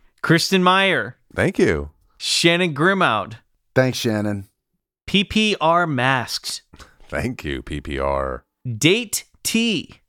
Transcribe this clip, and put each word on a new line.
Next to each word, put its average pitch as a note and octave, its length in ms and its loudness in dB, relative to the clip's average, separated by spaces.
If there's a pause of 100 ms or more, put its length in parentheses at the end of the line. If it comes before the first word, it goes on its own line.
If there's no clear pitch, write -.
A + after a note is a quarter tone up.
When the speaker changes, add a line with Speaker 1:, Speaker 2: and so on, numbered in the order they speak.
(220)
Speaker 1:
Kristen F3 420 2
Meyer. F3+ 540 2 (180)
Speaker 2:
Thank C#3 220 0
you. D#2+ 320 0 (280)
Speaker 1:
Shannon E3+ 580 0
Grimmoud. C#3 600 0 (380)
Speaker 3:
Thanks, B2+ 240 2
Shannon. G#2 500 -2 (580)
Speaker 1:
P G3 180 2
P G#3+ 380 0
R E3+ 260 2
Masks. B2+ 760 -2 (460)
Speaker 2:
Thank G#2+ 380 -6
you, C2+ 160 -6
P D2 180 -8
P C#2 200 -6
R. C2+ 440 -2 (340)
Speaker 1:
Date G#3 460 0 (200)
T. A3+ 640 -2